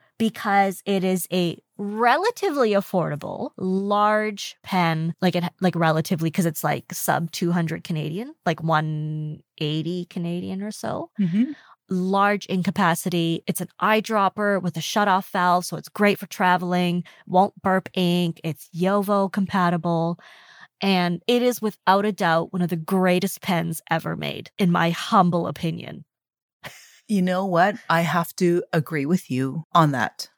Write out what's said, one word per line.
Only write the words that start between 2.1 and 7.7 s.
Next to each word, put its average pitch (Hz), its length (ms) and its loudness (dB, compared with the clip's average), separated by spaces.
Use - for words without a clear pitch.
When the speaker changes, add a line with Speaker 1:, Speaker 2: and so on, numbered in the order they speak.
Speaker 1:
affordable, 185 840 -2
large 208 1040 0
pen, 165 580 0
like, 180 140 2
it, 175 80 -2
like, 180 160 2
relatively, 160 560 0
'cause 175 140 0
it's, 160 180 -4
like, 147 300 -4
sub 160 380 -2
two 170 200 -2
hundred 165 320 -2